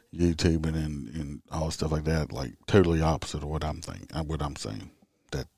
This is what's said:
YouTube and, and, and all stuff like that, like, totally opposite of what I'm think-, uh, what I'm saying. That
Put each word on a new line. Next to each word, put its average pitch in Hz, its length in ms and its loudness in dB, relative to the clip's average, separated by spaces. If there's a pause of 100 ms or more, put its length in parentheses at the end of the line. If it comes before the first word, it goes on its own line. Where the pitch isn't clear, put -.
(140)
YouTube 82 520 4
and, 80 100 0
and, 76 400 -4
and 73 260 -8 (100)
all 80 200 -2
stuff 78 200 -2
like 78 120 0
that, 78 280 0
like, - 220 -8 (140)
totally 85 340 6
opposite 80 420 0
of 73 60 -6
what 76 140 -2
I'm 78 180 -4
think-, 50 340 -12
uh, 80 80 -2
what 76 180 -4
I'm 73 160 -4
saying. - 340 -8 (400)
That 135 160 -4 (100)